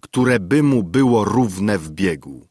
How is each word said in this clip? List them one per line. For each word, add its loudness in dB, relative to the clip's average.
które 0
by 0
mu 2
było 2
równe 0
w -10
biegu. -6